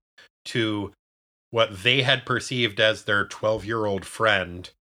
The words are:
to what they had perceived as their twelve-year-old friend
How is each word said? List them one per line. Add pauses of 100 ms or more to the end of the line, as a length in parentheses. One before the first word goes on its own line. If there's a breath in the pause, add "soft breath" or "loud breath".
(460 soft breath)
to (600)
what
they
had
perceived
as
their
twelve-year-old
friend (200)